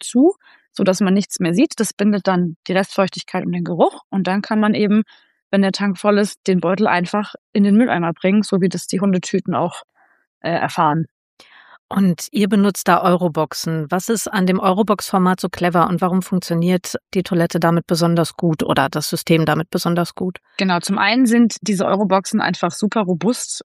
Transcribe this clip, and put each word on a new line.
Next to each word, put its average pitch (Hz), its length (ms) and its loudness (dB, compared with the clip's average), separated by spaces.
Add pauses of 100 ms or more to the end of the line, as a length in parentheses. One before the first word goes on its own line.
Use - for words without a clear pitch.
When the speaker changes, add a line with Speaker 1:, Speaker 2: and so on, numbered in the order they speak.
Speaker 1:
zu, 302 340 2 (380)
sodass 190 260 0
man 190 140 2
nichts - 260 -2
mehr 165 140 0
sieht. 247 260 0
Das 214 140 -2
bindet 202 340 0
dann 180 300 0 (100)
die 185 60 -2
Restfeuchtigkeit 190 720 -2
und 175 80 -4
den 175 100 -4
Geruch. 175 460 0
Und 196 180 -2
dann 196 140 -2
kann 214 180 -2
man 214 140 2
eben, 208 300 2 (480)
wenn 196 100 2
der 190 100 2
Tank 196 260 -2
voll 208 200 2
ist, - 280 -2
den 185 140 2
Beutel 185 280 0
einfach 175 460 -2 (200)
in 202 100 4
den 202 140 4
Mülleimer 175 340 2
bringen, 196 320 0
so 196 160 -2
wie 185 80 0
das 180 200 -6
die - 120 -4
Hundetüten 185 560 -2
auch, 160 280 -4 (580)
äh, - 80 -6
erfahren. 160 560 0 (840)
Speaker 2:
Und 190 440 0
ihr 202 160 2
benutzt 202 400 0
da 175 120 4
Euroboxen. 160 880 -2
Was 185 200 -4
ist 226 180 -2
an 185 180 0
dem 185 140 2
Eurobox-Format 185 800 0
so - 80 -4
clever 175 400 0
und 180 140 0
warum 185 200 0
funktioniert 175 760 -2 (160)
die 185 100 0
Toilette 175 380 0
damit 170 260 2
besonders 165 460 0
gut 165 280 -2
oder 143 280 0
das 151 200 -6
System 160 360 2
damit 151 240 0
besonders 170 440 -2
gut? 185 260 -8 (180)
Speaker 1:
Genau, 185 240 0
zum 196 160 -2
einen 233 280 4
sind 233 360 4
diese 185 240 0
Euroboxen 190 560 0
einfach 175 320 -2
super 214 300 -2
robust 185 600 -2